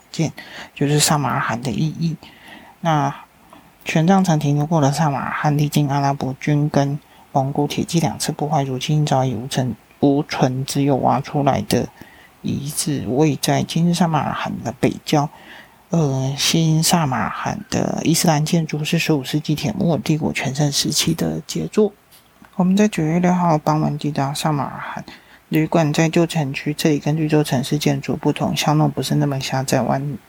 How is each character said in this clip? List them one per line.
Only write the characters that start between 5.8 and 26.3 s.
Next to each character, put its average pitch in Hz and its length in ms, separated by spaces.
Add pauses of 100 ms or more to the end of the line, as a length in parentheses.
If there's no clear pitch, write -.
阿 143 100
拉 139 140
伯 135 260
军 147 300
跟 143 300 (320)
蒙 139 220
古 147 140
铁 - 160
骑 165 160
两 - 180
次 - 140
破 151 180
坏， 147 140
如 131 160
今 151 260
早 131 180
已 131 120
无 117 120
存， 127 280 (240)
无 143 240
存， 131 420
只 - 160
有 139 140
挖 127 240
出 143 240
来 131 180
的 - 260 (540)
遗 139 300
址， 131 360
位 135 280
在 139 260
今 170 260
日 170 60
萨 170 140
马 156 120
尔 - 140
罕 - 180 (120)
的 120 160
北 - 160 (100)
郊。 147 240 (640)
呃， 135 440
新 160 460
萨 165 240
马 127 140
尔 - 100
罕 - 300 (100)
的 - 340
伊 165 120
斯 - 120
兰 151 160
建 160 220
筑 151 180
是 165 140
十 160 160
五 135 100
世 147 160
纪 151 140
铁 120 200
木 170 200
儿 131 60
帝 151 180
国 - 160
全 131 220
盛 147 160
时 160 180
期 160 240
的 160 320
杰 160 220
作。 208 260 (640)
我 180 80
们 185 120
在 214 120
九 165 180
月 165 140
六 180 120
号 170 280
傍 151 200
晚 147 160
抵 147 140
达 143 240
萨 156 180
马 143 120
尔 - 180
罕， - 240 (440)
旅 156 180
馆 151 260
在 165 160
旧 170 160
城 147 260